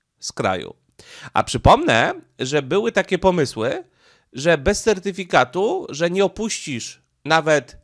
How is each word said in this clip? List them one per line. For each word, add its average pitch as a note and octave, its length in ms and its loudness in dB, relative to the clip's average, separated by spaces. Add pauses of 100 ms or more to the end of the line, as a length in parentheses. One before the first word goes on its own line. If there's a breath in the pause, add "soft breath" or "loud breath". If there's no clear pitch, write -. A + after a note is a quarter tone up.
(200)
z - 120 -12
kraju. F#2 440 -4 (580 loud breath)
A A2+ 100 2
przypomnę, D3+ 720 4 (260)
że C#3 220 -2
były G3 300 -2
takie F#3 280 -2
pomysły, F3 640 0 (500 soft breath)
że D#3+ 240 0
bez F#3+ 260 -2
certyfikatu, F#3+ 1040 0
że E3+ 220 -2
nie F#3+ 140 2
opuścisz F#3 760 -6 (240)
nawet D3+ 580 2